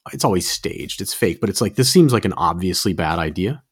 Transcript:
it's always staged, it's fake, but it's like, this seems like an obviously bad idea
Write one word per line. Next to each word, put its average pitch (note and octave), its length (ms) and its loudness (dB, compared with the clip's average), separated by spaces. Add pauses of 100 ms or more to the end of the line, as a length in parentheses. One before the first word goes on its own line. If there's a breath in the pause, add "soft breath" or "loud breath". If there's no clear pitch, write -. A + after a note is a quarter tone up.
(140)
it's - 120 -8
always F#2+ 220 0
staged, - 540 -8
it's - 140 -8
fake, F2+ 260 0
but G2+ 80 0
it's - 120 -2
like, G#2 140 -2
this C3 160 2
seems D#3+ 220 6
like G#2+ 120 2
an F#2+ 80 0
obviously F2 600 0
bad E2 240 0
idea F#2 540 -2